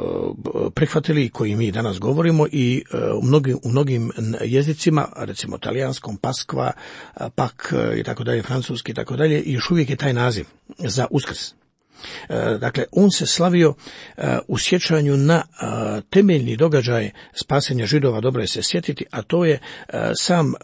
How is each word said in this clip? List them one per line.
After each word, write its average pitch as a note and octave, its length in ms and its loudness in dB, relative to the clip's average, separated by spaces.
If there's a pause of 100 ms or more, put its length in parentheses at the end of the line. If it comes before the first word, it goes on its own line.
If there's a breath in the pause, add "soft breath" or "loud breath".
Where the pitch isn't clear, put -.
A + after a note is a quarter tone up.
(380)
b-, - 380 -4
prihvatili D3+ 500 2
i A#2 40 -4
koji G#2+ 260 -2
mi A2 160 0
danas G2+ 280 -2
govorimo D3+ 520 2
i, B2+ 320 0 (100)
e, A#2+ 40 -4 (140)
u G#2+ 140 -2
mnogim, C3+ 380 4
u A#2+ 60 -2
mnogim B2 480 2
n-, A2 240 -4
jezicima, D3 760 2
recimo G2+ 420 -8
talijanskom, B2+ 600 -6
Paskva, - 540 -2
e, - 640 -14
Pak, - 400 -4
e, A2+ 240 0
i A2 40 -4
tako A#2 200 -6
dalje, A#2 200 -2
francuski B2+ 480 -4
i A2+ 40 -10
tako A#2+ 200 -6
dalje, D3 300 2
još C3 260 -2
uvijek D#3 180 2
je C#3 60 -2
taj C#3 180 -2
naziv A#2+ 320 0 (320)
za B2 340 -2
Uskrs. - 420 -4 (760 loud breath)
E, A2+ 320 -2
dakle, A#2+ 300 -2
on G3 200 6
se - 140 0
slavio, E3+ 480 4 (440 loud breath)
e, - 200 0 (100)
u A#2 100 -2
sjećanju D#3 600 2
na, C#3+ 180 6
e, A2 760 -4
temeljni D3+ 480 4
događaj A#2+ 540 2 (220 loud breath)
spasenja C3 520 0
Židova, B2 360 2
dobro B2+ 200 0
je F#2+ 60 -2
se - 160 -2
sjetiti, - 480 -2
a A#2+ 100 -6
to E3+ 240 0
je, D3 140 4 (300 loud breath)
e, A2 260 -2
sam, E3 380 2 (100)